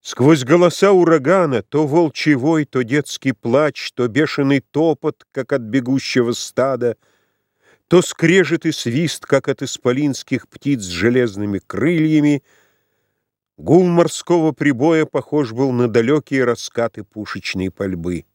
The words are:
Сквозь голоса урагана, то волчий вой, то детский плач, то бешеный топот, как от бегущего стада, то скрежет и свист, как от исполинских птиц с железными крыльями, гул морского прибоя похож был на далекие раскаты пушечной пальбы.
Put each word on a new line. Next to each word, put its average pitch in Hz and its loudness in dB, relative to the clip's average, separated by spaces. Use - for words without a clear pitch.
Сквозь 139 2
голоса 175 2
урагана, 165 2
то 151 -2
волчий 151 0
вой, 147 0
то 131 -4
детский 131 -4
плач, 131 -2
то 123 -2
бешеный 139 0
топот, 151 -4
как 131 -6
от 139 0
бегущего 123 -2
стада, 123 -4
то 175 6
скрежет 165 0
и 160 -2
свист, 165 -4
как 139 0
от 135 -4
исполинских 131 -4
птиц 143 -4
с 98 -10
железными 104 -2
крыльями, 151 0
гул 175 4
морского 170 0
прибоя 147 0
похож 147 -4
был 131 -2
на 123 0
далекие 127 0
раскаты 117 -4
пушечной 95 -8
пальбы. 87 -6